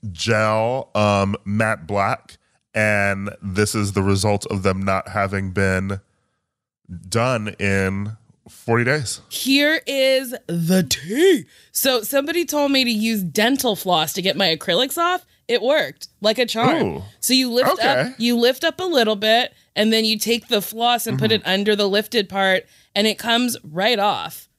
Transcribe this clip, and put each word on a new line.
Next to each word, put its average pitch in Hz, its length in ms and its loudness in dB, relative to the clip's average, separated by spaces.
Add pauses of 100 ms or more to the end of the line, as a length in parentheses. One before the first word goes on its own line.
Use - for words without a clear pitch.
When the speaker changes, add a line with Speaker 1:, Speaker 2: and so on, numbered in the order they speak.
(120)
Speaker 1:
gel, 110 800 0
um, 101 420 4 (100)
matte 104 420 0
black, 101 500 -2 (380)
and 101 560 0 (100)
this 101 320 0
is 101 200 0
the 98 100 2
result 98 480 2
of 98 100 -2
them 95 220 0
not 95 240 -2
having 98 420 -2
been 95 500 0 (1080)
done 113 500 -2
in 98 560 0 (320)
forty 117 360 0
days. 135 460 -2
Speaker 2:
Here 294 580 0
is 262 480 0 (100)
the 170 420 0
tea. 233 580 2 (260)
So 254 320 0
somebody 285 420 -2
told 285 260 0
me 269 120 2
to 240 80 0
use 220 320 0
dental 220 520 0
floss 165 380 0
to 202 80 -6
get 180 160 -2
my 175 180 2
acrylics 202 440 -2
off. 359 260 -2 (220)
It 226 160 0
worked 240 460 -2 (120)
like 214 160 0
a 247 80 2
charm. 247 380 0
Speaker 1:
Ooh. 92 200 -4 (160)
Speaker 2:
So - 140 -2
you 262 160 2
lift 240 220 2
Speaker 1:
Okay. 226 180 0
Speaker 2:
up, 254 180 2 (120)
you 233 180 2
lift 247 260 2
up 330 160 -2
a 370 60 -4
little 240 300 2
bit, 220 380 0 (220)
and 214 160 2
then 220 140 2
you 220 140 0
take 226 300 -2
the 214 120 0
floss 233 460 -2
and 135 100 -4
put 220 140 2
Speaker 1:
Mm-hmm. 220 100 2
Speaker 2:
it - 100 -6
under 202 240 2
the 202 140 0
lifted 208 400 -2
part, 190 360 0 (280)
and 208 140 2
it 214 100 0
comes 233 460 -2
right 196 340 -2
off. 185 500 -4 (120)